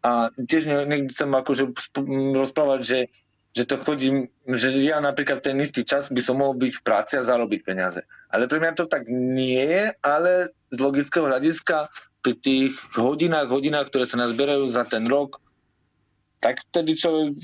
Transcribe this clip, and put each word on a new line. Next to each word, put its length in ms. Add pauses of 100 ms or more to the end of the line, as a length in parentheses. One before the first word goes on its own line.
A 320
tiež 340
ne-, 220
nechcem 400
akože 440
sp-, 300 (300)
rozprávať, 500
že, 160 (540)
že 120
to 140
chodím, 480 (180)
že 360
ja 180
napríklad 400
ten 180
istý 240
čas 300
by 80
som 180
mohol 220
byť 160
v 100
práci 300
a 80
zarobiť 400
peniaze. 400 (240)
Ale 240
pre 80
mňa 160
to 100
tak 220
nie 500
je, 460
ale 300 (360)
z 100
logického 460
hľadiska 640 (320)
pri 160
tých 360 (220)
hodinách, 540
hodinách, 400
ktoré 160
sa 160
nazbierajú 480
za 160
ten 240
rok, 320 (1000)
tak 260
vtedy 300
človek 500